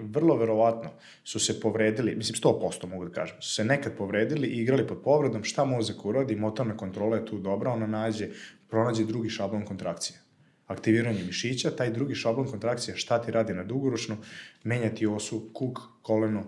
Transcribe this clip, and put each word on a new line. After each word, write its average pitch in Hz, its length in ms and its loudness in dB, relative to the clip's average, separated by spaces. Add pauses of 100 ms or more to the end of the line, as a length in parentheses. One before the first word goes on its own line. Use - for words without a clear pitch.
vrlo 139 360 4
verovatno 113 520 4 (340)
su - 160 -6
se 107 200 0
povredili, 110 560 2
mislim, 110 200 -4
sto 120 240 4
posto - 280 -4
mogu 90 180 -6
da 87 60 -10
kažem, - 300 -4
su - 120 -6
se 110 120 0
nekad 135 320 2
povredili 117 500 0
i 117 140 -2
igrali 123 260 4
pod - 160 -6
povredom, 127 400 4
šta - 220 0
mozak 117 400 -2
uradi, 110 300 2
motorna 107 420 -2
kontrola 101 400 0
je 110 80 -2
tu 107 120 -6
dobra, 98 340 -2
ona 113 160 0
nađe, 107 400 0 (420)
pronađe 113 360 2
drugi 110 240 -2
šablon 104 360 -2
kontrakcije. 92 540 -6 (480)
Aktiviranje 113 560 2
mišića, 123 480 -2
taj 123 200 -2
drugi 120 240 -2
šablon 120 320 0
kontrakcije, 117 500 -4
šta 117 240 0
ti 117 100 -4
radi 110 220 2
na 90 100 -4
dugoročno, 117 540 -2 (460)
menjati 113 440 0
osu, 104 460 -4
kuk, 131 260 -4 (220)
koleno, 110 460 2